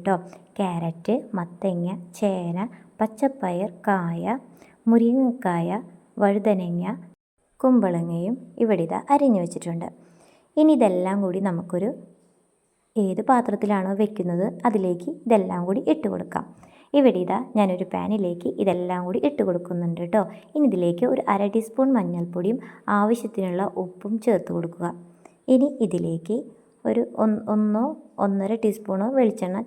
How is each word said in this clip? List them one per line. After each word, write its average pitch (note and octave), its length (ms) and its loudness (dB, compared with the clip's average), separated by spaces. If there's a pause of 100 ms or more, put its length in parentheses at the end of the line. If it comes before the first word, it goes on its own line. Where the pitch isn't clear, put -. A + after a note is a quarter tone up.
ട്ടോ. F#3 140 2 (420)
ക്യാരറ്റ്, F3 560 -2 (240)
മത്തങ്ങ, F3 580 -4 (220)
ചേന, F#3 480 -2 (340)
പച്ചപ്പയർ, G#3+ 720 -2 (160)
കായ, F3+ 500 0 (540)
മുരിങ്ങക്കായ, A#3 880 2 (440)
വഴുതനങ്ങ, F#3+ 600 0 (800)
കുമ്പളങ്ങയും F3+ 760 2 (280)
ഇവിടെ F#3+ 240 2
ഇതാ F#3 120 -4 (140)
അരിഞ്ഞു C4 300 4
വെച്ചിട്ടുണ്ട്. E3+ 440 -8 (720)
ഇനി D#4 160 8
ഇതെല്ലാം F#3+ 460 2
കൂടി F#3 220 -2
നമുക്കൊരു F3+ 440 -2 (1120)
ഏത് F#3+ 240 0
പാത്രത്തിലാണോ G#3 720 2
വെക്കുന്നത് F#3 440 0 (240)
അതിലേക്ക് F#3 420 0 (160)
ഇതെല്ലാം F#3 420 2
കൂടി G3 140 0 (100)
ഇട്ട് D4+ 220 0
കൊടുക്കാം. F3 320 -6 (520)
ഇവിടെ B3+ 280 6
ഇതാ F#3 120 -2 (200)
ഞാനൊരു F#3+ 360 2
പാനിലേക്ക് F3+ 560 -2 (140)
ഇതെല്ലാം F3+ 420 0
കൂടി F3+ 220 -2
ഇട്ട് C#4+ 200 0
കൊടുക്കുന്നുണ്ട് F3 600 -2
ട്ടോ. G#3 140 4 (320)
ഇനി D4+ 160 4
ഇതിലേക്ക് F3 420 2
ഒരു B3+ 100 0 (120)
അര G3+ 200 0
ടീസ്പൂൺ A3+ 320 0 (100)
മഞ്ഞൾപ്പൊടിയും F3 600 -2 (380)
ആവശ്യത്തിനുള്ള G3+ 720 0 (140)
ഉപ്പും F3+ 300 -8 (120)
ചേർത്ത് F#3 320 2
കൊടുക്കുക. E3+ 340 -4 (640)
ഇനി C4 140 4 (180)
ഇതിലേക്ക് E3+ 500 -4 (540)
ഒരു A#3 140 0 (180)
ഒന്ന്, G#3+ 180 2 (140)
ഒന്നോ G#3+ 300 2 (420)
ഒന്നര G3 380 -2
ടീസ്പൂണോ G3+ 440 -2 (100)
വെളിച്ചെണ്ണ G#3 460 0